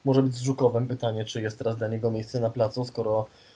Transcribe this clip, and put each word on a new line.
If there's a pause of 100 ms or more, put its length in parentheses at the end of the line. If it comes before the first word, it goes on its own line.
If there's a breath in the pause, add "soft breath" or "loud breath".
może
być
z
Żukowem.
Pytanie,
czy
jest
teraz
dla
niego
miejsce
na
placu,
skoro, (300 soft breath)